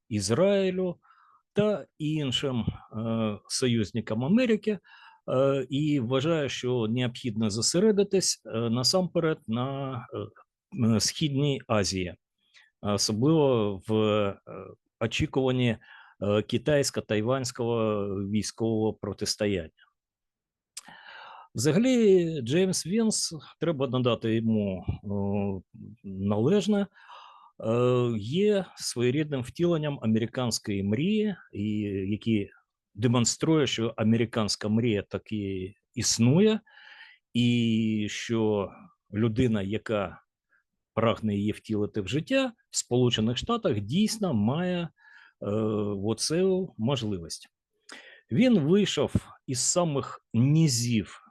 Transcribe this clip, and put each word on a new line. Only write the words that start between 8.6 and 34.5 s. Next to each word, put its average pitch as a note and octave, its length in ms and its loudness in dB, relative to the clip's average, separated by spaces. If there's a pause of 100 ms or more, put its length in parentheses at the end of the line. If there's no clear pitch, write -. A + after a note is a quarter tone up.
насамперед D#3+ 800 2
на, C3+ 440 -4 (220)
е, A2 40 -6 (680)
е, A2 120 4
Східній C#3+ 680 0
Азії, F#2 480 0 (680)
особливо A2 1040 2
в, A2 60 -2
е, G#2 440 2 (640)
очікуванні, B2+ 720 0
е, A2+ 80 0 (480)
китайсько-тайванського A#2 1800 0 (240)
військового A2 640 -2
протистояння. G2 760 -4 (1900)
Взагалі, F3+ 840 4
Джеймс E3 440 0
Венс, G#3+ 480 -2 (260)
треба C#3+ 280 -2
надати A#2 480 2
йому, G#2+ 520 0
е, G2+ 920 -4 (260)
належне, D3 840 0 (800)
е, B2 520 2
є F#3 480 0 (100)
своєрідним C3+ 680 -2
втіленням D3+ 600 -2
американської A2 840 -2
мрії, F#3 520 0 (180)
і, G2+ 100 -6 (480)
який G#2+ 400 0 (420)
демонструє, B2 720 2
що A2+ 300 -2
американська A2 720 0